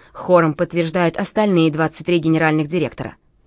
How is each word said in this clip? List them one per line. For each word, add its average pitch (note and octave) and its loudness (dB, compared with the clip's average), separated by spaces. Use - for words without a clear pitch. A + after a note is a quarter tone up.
хором E3 2
подтверждают E3 -2
остальные F#3+ 2
двадцать D#3 -2
три F3 2
генеральных D#3 0
директора. D#3 -6